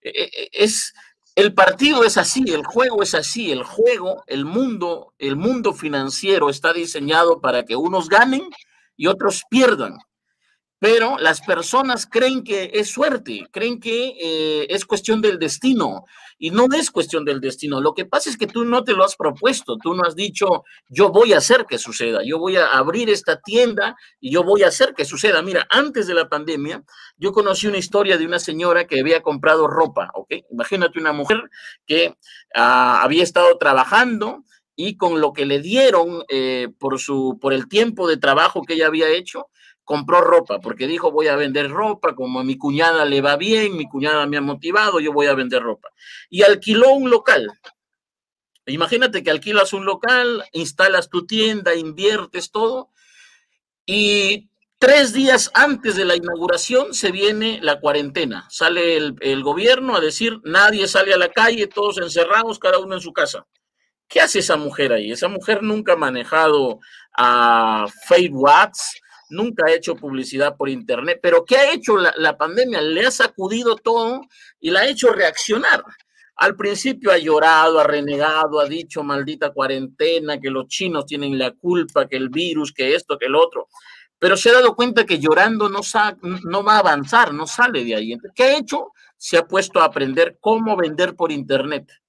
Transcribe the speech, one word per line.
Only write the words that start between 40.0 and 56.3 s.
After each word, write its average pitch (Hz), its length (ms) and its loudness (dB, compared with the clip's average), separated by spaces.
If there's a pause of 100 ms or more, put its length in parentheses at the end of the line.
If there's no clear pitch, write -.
ropa, 165 380 2
porque 113 260 -8
dijo, 165 260 -2
"Voy 156 160 0
a 143 100 0
vender 143 340 -2
ropa, 202 420 -2
como 127 280 -6
a - 20 -6
mi 131 140 -4
cuñada 151 480 0
le 139 160 0
va 143 160 2
bien, 208 400 0
mi 151 100 -8
cuñada 147 400 -2
me 147 80 -4
ha 147 60 -2
motivado, 170 580 -2
yo 151 140 -4
voy 147 140 2
a 139 60 4
vender 127 300 -2
ropa". 113 240 -8 (420)
Y 180 140 2
alquiló 214 480 6
un 269 180 2
local. 220 400 2 (1160)
Imagínate 202 580 -2
que 160 80 0
alquilas 202 400 0
un 196 140 -6
local, 240 680 0
instalas 175 580 0
tu 175 160 -4
tienda, 214 480 -2
inviertes 175 800 -4
todo, 233 380 -4 (960)
y 208 640 0 (280)
tres 262 360 6
días 262 400 2
antes 247 420 2
de 190 80 -2
la 175 140 2
inauguración 175 760 -2